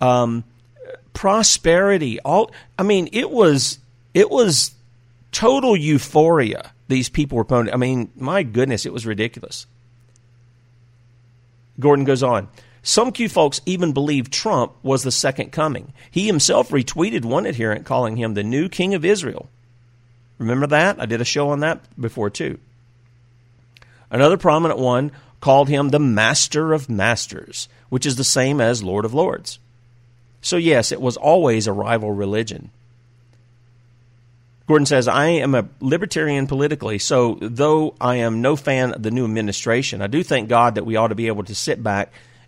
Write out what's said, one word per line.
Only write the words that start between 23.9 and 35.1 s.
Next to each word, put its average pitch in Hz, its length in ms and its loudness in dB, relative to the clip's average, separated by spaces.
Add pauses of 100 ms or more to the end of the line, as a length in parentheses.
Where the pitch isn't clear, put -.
Another 143 240 4
prominent 160 420 2
one 127 320 0 (300)
called 139 280 4
him 143 200 0
the 143 100 2
master 139 720 2
of 143 160 -2
masters, - 800 -4 (200)
which 127 180 -4
is 135 80 -2
the 127 80 -4
same 135 380 0
as 117 240 0
Lord 98 200 -2
of 110 80 -6
Lords. - 460 -4 (800)
So, - 160 -4
yes, 160 360 2
it 160 80 -6
was 123 160 -2
always 135 500 2
a 107 60 -2
rival 107 400 -2
religion. 101 580 -6 (2000)
Gordon 151 180 6
says, 131 220 2
"I 135 180 2